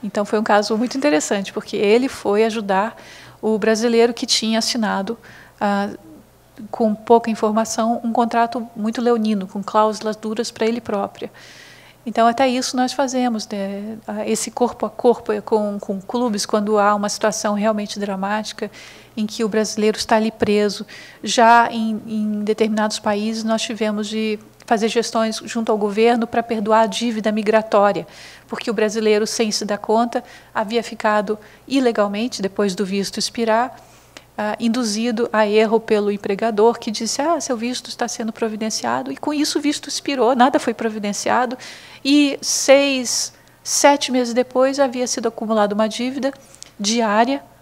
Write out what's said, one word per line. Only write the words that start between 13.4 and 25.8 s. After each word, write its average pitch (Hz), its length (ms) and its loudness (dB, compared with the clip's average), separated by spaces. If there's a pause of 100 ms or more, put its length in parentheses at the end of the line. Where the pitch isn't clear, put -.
né? 202 500 -8 (100)
Ah, 214 200 -6
esse 220 240 -2
corpo - 340 -2
a 208 40 -4
corpo - 420 0
é 208 100 -2
com, 208 380 -2
com 196 200 -6
clubes, 233 460 -2
quando 214 320 0
há 208 160 4
uma 208 160 0
situação 208 460 -2
realmente 208 440 -2
dramática, 202 680 -6 (480)
em 214 80 -2
que 233 180 -6
o 214 60 0
brasileiro 214 480 0
está - 200 2
ali 220 140 2
preso. 208 540 0 (380)
Já 233 480 6
em, 220 340 -2
em 214 380 -2
determinados 214 560 0
países, 220 440 -2
nós 220 200 0
tivemos 214 440 -4
de 214 300 -2 (300)
fazer 226 200 2
gestões 220 580 0
junto 226 260 -2
ao 214 60 2
governo 220 500 2